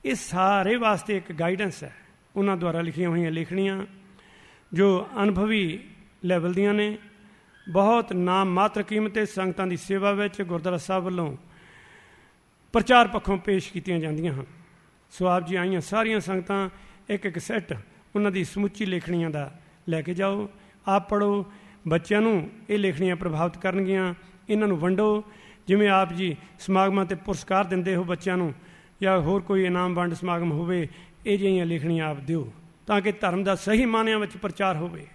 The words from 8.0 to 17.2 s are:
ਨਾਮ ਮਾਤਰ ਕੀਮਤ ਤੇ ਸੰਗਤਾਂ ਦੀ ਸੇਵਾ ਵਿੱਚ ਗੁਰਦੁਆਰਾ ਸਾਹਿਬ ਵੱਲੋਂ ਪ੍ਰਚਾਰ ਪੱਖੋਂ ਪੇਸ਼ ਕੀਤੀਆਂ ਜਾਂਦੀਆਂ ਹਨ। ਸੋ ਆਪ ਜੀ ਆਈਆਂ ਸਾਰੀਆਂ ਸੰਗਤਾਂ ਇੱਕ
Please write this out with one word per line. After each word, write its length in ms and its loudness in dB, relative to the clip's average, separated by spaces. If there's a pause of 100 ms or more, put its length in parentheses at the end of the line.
ਨਾਮ 360 2
ਮਾਤਰ 340 2
ਕੀਮਤ 280 0
ਤੇ 140 0
ਸੰਗਤਾਂ 420 -2
ਦੀ 100 -2
ਸੇਵਾ 340 0
ਵਿੱਚ 300 -2
ਗੁਰਦੁਆਰਾ 360 -2
ਸਾਹਿਬ 260 -2
ਵੱਲੋਂ 340 -4 (1400)
ਪ੍ਰਚਾਰ 340 6
ਪੱਖੋਂ 300 -2
ਪੇਸ਼ 360 -2
ਕੀਤੀਆਂ 260 -4
ਜਾਂਦੀਆਂ 340 -4
ਹਨ। 120 -8 (680)
ਸੋ 160 -2
ਆਪ 200 2
ਜੀ 80 -4
ਆਈਆਂ 260 0
ਸਾਰੀਆਂ 380 0
ਸੰਗਤਾਂ 500 -2 (400)
ਇੱਕ 160 -4